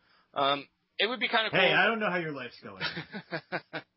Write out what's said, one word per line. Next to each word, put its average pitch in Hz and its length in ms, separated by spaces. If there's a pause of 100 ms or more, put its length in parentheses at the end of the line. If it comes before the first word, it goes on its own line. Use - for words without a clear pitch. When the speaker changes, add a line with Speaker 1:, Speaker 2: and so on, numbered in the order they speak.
(340)
Speaker 1:
Um, 139 320 (320)
it 190 80
would 240 140
be 240 80
kinda 220 220
Speaker 2:
Hey, 180 200
Speaker 1:
cool. 156 80
Speaker 2:
I 190 80
don't 226 120
know 208 120
how 180 80
your 160 140
life's 127 300
going. 98 200
Speaker 1:
<laughs> - 1000 (140)